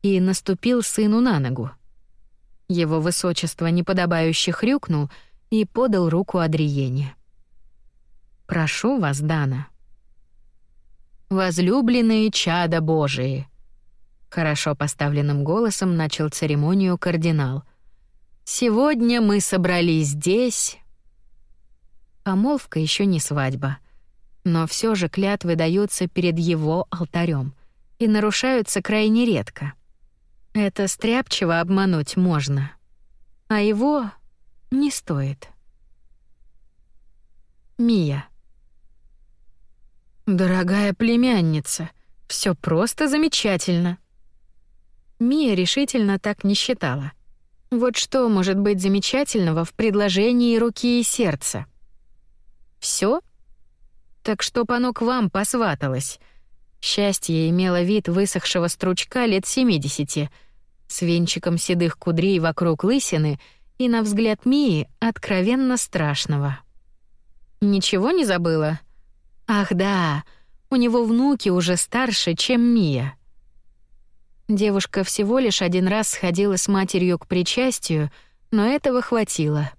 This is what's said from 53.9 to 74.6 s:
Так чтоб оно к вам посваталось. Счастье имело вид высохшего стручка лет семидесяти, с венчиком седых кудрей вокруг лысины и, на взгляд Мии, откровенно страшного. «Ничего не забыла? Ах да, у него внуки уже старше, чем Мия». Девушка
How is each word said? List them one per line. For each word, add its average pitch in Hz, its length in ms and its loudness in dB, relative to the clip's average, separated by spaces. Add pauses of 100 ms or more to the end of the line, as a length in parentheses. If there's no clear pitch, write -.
Так 208 180 -2
чтоб 240 300 -2
оно 247 200 0
к - 100 -6
вам 233 280 0
посваталось. 165 920 -2 (600)
Счастье 170 680 0
имело 180 340 2
вид 202 240 0
высохшего 180 600 0
стручка 185 580 -2
лет 196 200 0
семидесяти, 151 840 -2 (560)
с - 160 -6
венчиком 170 540 0
седых 170 420 0
кудрей 175 400 2
вокруг 165 440 0
лысины 165 560 0 (380)
и, 254 100 0
на 233 140 2
взгляд 214 440 0
Мии, 247 440 2 (100)
откровенно 233 800 0
страшного. 147 800 -2 (1040)
«Ничего 202 500 2
не 349 140 2
забыла? 165 540 0 (680)
Ах 202 260 0
да, 180 500 0 (480)
у 269 40 0
него 240 280 2
внуки 233 460 2
уже 180 280 2
старше, 233 560 -2
чем 240 280 0
Мия». 156 580 0 (1300)
Девушка 196 540 0